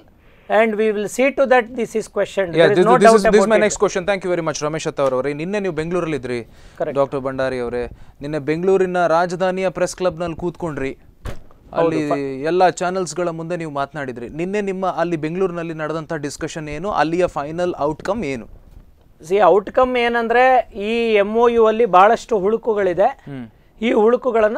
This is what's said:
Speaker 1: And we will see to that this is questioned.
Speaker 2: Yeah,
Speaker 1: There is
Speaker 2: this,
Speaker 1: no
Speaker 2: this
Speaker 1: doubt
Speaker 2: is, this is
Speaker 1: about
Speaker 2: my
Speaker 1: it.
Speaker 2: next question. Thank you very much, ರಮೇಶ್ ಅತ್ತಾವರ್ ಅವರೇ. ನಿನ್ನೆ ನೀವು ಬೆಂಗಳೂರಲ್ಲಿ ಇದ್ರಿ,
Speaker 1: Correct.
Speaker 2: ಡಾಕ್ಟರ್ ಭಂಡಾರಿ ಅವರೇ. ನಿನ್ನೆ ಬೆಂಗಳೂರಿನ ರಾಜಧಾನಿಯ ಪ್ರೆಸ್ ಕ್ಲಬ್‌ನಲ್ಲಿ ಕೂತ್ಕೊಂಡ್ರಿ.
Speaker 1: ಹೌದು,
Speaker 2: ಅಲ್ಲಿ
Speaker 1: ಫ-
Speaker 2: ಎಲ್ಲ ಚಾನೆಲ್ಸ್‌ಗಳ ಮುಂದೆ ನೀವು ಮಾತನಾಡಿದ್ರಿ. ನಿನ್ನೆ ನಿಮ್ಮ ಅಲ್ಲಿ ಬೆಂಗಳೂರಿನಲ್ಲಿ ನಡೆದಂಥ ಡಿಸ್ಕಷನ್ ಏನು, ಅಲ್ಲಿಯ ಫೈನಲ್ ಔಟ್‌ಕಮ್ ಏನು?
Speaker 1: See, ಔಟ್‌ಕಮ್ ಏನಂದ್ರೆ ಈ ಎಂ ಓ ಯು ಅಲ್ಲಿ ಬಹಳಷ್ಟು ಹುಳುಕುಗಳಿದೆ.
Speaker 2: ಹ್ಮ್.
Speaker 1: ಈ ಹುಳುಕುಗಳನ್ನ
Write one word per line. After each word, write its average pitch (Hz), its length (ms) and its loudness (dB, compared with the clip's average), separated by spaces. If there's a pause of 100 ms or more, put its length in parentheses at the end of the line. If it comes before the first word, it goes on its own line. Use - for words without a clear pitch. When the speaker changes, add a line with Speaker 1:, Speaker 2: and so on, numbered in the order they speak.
(500)
Speaker 1:
And 214 200 4
we 214 220 0
will 208 140 -4
see 254 240 0
to 269 100 -6
that 254 240 4
this 240 260 -6
is 214 140 -4
questioned. 190 480 -4
Speaker 2:
Yeah, 160 40 -4
Speaker 1:
There 165 180 6
is 196 40 4
Speaker 2:
this, 185 80 6
Speaker 1:
no 220 60 6
Speaker 2:
this 240 120 6
Speaker 1:
doubt 226 140 6
Speaker 2:
is, 196 60 2
this 220 100 2
is 214 60 6
Speaker 1:
about 208 120 2
Speaker 2:
my 214 80 4
Speaker 1:
it. 214 80 2
Speaker 2:
next - 160 -2
question. 180 240 -2
Thank 196 180 -4
you 180 100 0
very 160 160 -4
much, 143 140 -6
ರಮೇಶ್ 151 220 -4
ಅತ್ತಾವರ್ 131 260 0
ಅವರೇ. 127 200 -2
ನಿನ್ನೆ 180 260 -4
ನೀವು 190 140 -4
ಬೆಂಗಳೂರಲ್ಲಿ 160 440 -4
ಇದ್ರಿ, 123 220 -6
Speaker 1:
Correct. - 540 -10
Speaker 2:
ಡಾಕ್ಟರ್ 139 260 0
ಭಂಡಾರಿ 131 400 -4
ಅವರೇ. 120 300 -4 (320)
ನಿನ್ನೆ 151 180 -6
ಬೆಂಗಳೂರಿನ 180 680 0
ರಾಜಧಾನಿಯ 185 640 0
ಪ್ರೆಸ್ 180 260 -2
ಕ್ಲಬ್‌ನಲ್ಲಿ 170 400 -4
ಕೂತ್ಕೊಂಡ್ರಿ. 147 640 -6 (800)
Speaker 1:
ಹೌದು, 165 120 2
Speaker 2:
ಅಲ್ಲಿ 156 220 -2
Speaker 1:
ಫ- 139 360 -4
Speaker 2:
ಎಲ್ಲ 175 240 4
ಚಾನೆಲ್ಸ್‌ಗಳ 180 580 -4
ಮುಂದೆ 165 300 -6
ನೀವು 165 140 -8
ಮಾತನಾಡಿದ್ರಿ. 135 580 -8
ನಿನ್ನೆ 185 320 -4
ನಿಮ್ಮ 190 260 -4
ಅಲ್ಲಿ 170 300 -2
ಬೆಂಗಳೂರಿನಲ್ಲಿ 170 560 -4
ನಡೆದಂಥ 156 400 -6
ಡಿಸ್ಕಷನ್ 151 560 -8
ಏನು, 147 220 -6
ಅಲ್ಲಿಯ 165 360 0
ಫೈನಲ್ 165 520 -4
ಔಟ್‌ಕಮ್ 156 460 -4
ಏನು? 127 200 -6 (840)
Speaker 1:
See, 196 140 2
ಔಟ್‌ಕಮ್ 208 560 4
ಏನಂದ್ರೆ 240 760 2
ಈ 226 380 0
ಎಂ 208 220 2
ಓ 233 120 4
ಯು 233 180 4
ಅಲ್ಲಿ 220 200 4
ಬಹಳಷ್ಟು 208 540 4
ಹುಳುಕುಗಳಿದೆ. 202 680 0
Speaker 2:
ಹ್ಮ್. 135 420 -6 (340)
Speaker 1:
ಈ 226 100 0
ಹುಳುಕುಗಳನ್ನ 226 680 2